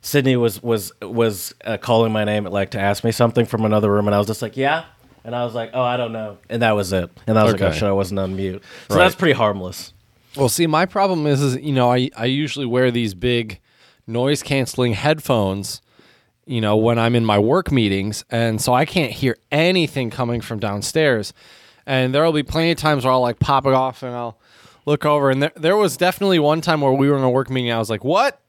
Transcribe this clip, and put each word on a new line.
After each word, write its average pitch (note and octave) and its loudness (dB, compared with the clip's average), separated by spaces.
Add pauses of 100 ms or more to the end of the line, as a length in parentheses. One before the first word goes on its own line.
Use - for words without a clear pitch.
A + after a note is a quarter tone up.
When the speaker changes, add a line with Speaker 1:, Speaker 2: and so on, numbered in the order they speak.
Speaker 1:
Sydney C3+ 2
was, A#2 0
was, A2+ -2
was, A2 -2 (100)
uh, G#2+ -6
calling A2+ 2
my G#2+ 0
name, G#2 0
like, G2 -2
to G#2 -8
ask G2+ -2
me A#2 0
something A#2+ 2
from A2 -4
another G#2+ 2
room, G#2 2
and G#2 2
I - 4
was G#2 2
just A2 -6
like, A2+ -10
"Yeah?" C#3+ -2 (380)
And A#2 -10
I B2 -4
was A2+ -8
like, A2+ -6
"Oh, B2+ -2
I B2 0
don't A#2+ -4
know." A2 -10 (100)
And A#2 -2
that A2+ 4
was F#2+ -2
it. F2+ -2 (160)
And A2 4
I - 6
was A2 4
Speaker 2:
Okay. G2 0
Speaker 1:
like, E2 2
"Oh, D#2+ -4
shit, F#2 -2
I G2+ 2
wasn't G2 -2
on F#2+ -4
mute." F#2+ -6 (260)
So - 0
Speaker 2:
Right. F3+ 6
Speaker 1:
that's F#3 2
pretty E3+ 2
harmless. G2 -2 (420)
Speaker 2:
Well, C3+ 2
see, E3+ 0
my D#3+ 0
problem F#3 0
is, C#3 2
is, C3 0
you C#3+ -6
know, B2 4
I, B2+ 0
I A2+ -4
usually C#3 -2
wear B2+ 2
these A#2 -2
big A2+ -4 (480)
noise-canceling B2 -2
headphones, G#2+ -2 (640)
you A#2 -4
know, G#2+ 2
when A#2 2
I'm A#2 2
in A2+ 2
my G#2 4
work D3+ 0
meetings, G#2 0
and A#2 -2
so B2 0
I C3+ 2
can't D3 -2
hear B2+ -2 (140)
anything D#3 0
coming A#2+ -4
from A2 -8
downstairs. G#2+ -2 (540)
And C3 0
there D3 2
will E3 4
be D3+ 0
plenty E3 0
of D3+ -2
times D3+ 0
where C3 2
I'll, B2+ 2
like, A#2+ -2
pop C#3 2
it C3+ 2
off C3 -2
and B2 -10
I'll A#2+ -10 (480)
look D3 -2
over. D3 4
And C3 0
there, D#3+ -2
there E3+ 2
was F#3+ 2
definitely F#3 2
one D3+ 2
time D#3 0
where C3+ 4
we C#3 2
were C#3+ 2
in C3+ 0
a B2+ 4
work B2+ 0
meeting, B2+ -2
and A#2 -2
I - -2
was G#2+ -4
like, A2 -4
"What? G3+ 0